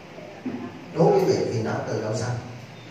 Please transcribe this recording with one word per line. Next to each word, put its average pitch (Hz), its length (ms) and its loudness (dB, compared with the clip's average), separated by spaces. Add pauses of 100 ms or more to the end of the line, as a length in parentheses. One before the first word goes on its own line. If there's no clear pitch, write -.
(960)
Đố - 100 6
quý 415 220 8
vị, - 100 6 (160)
phiền 113 120 0
não 110 120 0 (120)
từ 110 140 -2
đâu 110 120 -2
sanh? 120 220 0 (540)